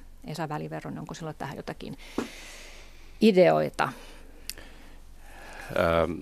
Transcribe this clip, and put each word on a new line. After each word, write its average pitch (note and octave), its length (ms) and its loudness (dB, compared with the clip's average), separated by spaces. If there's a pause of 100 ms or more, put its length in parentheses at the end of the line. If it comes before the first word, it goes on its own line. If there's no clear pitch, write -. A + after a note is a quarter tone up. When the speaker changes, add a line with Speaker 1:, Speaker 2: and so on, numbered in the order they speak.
(280)
Speaker 1:
Esa D#3 220 -4
Väliveronen, D#3 500 -6
onko D#3+ 140 -10
sinulla D#3 200 -8
tähän D3+ 240 -6
jotakin - 400 -10 (1200)
ideoita? D#3+ 680 8 (1900)
Speaker 2:
Öö, E2 300 6 (140)